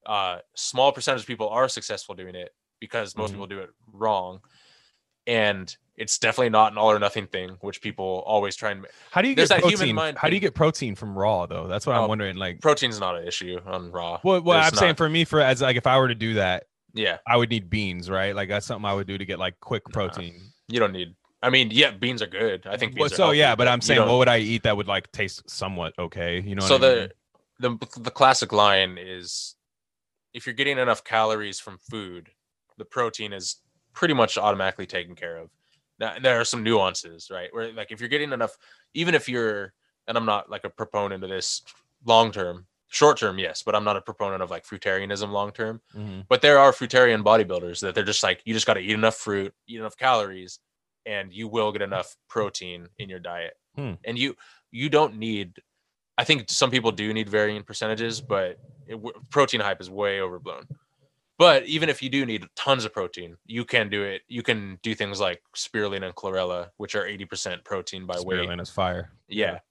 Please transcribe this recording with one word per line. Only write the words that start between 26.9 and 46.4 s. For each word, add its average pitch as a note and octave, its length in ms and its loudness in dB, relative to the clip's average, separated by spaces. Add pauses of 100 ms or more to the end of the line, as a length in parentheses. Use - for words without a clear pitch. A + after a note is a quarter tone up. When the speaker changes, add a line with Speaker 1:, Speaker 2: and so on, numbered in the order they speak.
Speaker 1:
the, A#2+ 180 -2 (220)
the A2 120 -6
classic C3 400 6
line G2 460 4
is, F2+ 580 -12 (800)
if A#2+ 140 -16
you're A#2+ 80 -10
getting C3+ 240 0
enough A#2+ 240 2
calories A2 560 0
from F#2+ 200 -18
food, F#2 520 -12 (460)
the - 80 -14
protein A2 480 -4
is F#2+ 240 -10 (360)
pretty E3 200 2
much A#2 240 4
automatically F#2+ 500 0
taken F2 280 -10
care E2+ 220 -12
of. E2 140 -18 (480)
Now, G#2+ 200 -8
there B2+ 220 4
are A#2 40 0
some A#2 180 -4
nuances, F#2 680 0
right? F2+ 220 -10
Where, A2+ 200 -10
like, A2 180 -14
if G#2+ 100 -16
you're A#2+ 80 -8
getting D3 240 -2
enough, A#2 240 -4 (360)
even E3 220 2
if C3 140 2
you're, G#2+ 440 -2 (340)
and A#2 100 -2
I'm A2+ 80 0
not, G#2 240 0
like, G2+ 160 -10
a G2 40 -8
proponent G2 540 -6
of F#2 60 -10
this - 320 -6 (440)
long A2+ 260 6
term, F#2 360 -8 (220)
short D3 300 6
term, F#2+ 200 -2
yes, E2 240 -6
but G#2 120 0
I'm G#2 100 2
not G2+ 120 0
a F#2+ 40 -6
proponent G2 420 -6
of, F2+ 80 -8
like, E2+ 140 -10
fruitarianism G2 640 -4
long G2+ 200 -2
term. A2+ 300 -8 (140)
Speaker 2:
Mm-hmm. G2+ 340 -12
Speaker 1:
But B2+ 120 6